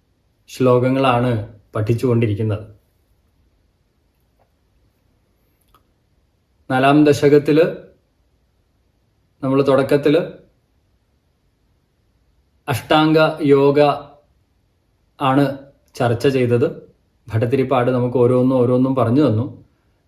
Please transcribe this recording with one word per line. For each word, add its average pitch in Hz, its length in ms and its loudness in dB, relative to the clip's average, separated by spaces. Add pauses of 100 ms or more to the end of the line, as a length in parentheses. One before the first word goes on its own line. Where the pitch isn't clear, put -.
(480)
ശ്ലോകങ്ങളാണ് 123 1120 -2 (140)
പഠിച്ചുകൊണ്ടിരിക്കുന്നത്. 110 920 -4 (4000)
നാലാം 139 340 2
ദശകത്തില് 147 560 2 (1800)
നമ്മള് 135 240 0
തുടക്കത്തില് 139 520 0 (2500)
അഷ്ടാംഗ 156 500 0 (240)
യോഗ 139 380 2 (1400)
ആണ് 135 380 0 (360)
ചർച്ച 120 320 -2
ചെയ്തത്. 127 600 -2 (420)
ഭട്ടതിരിപ്പാട് 127 640 -2
നമുക്ക് 123 260 -2
ഓരോന്നും 127 400 2
ഓരോന്നും 127 380 0
പറഞ്ഞു 127 340 0
തന്നു. 113 360 -6 (440)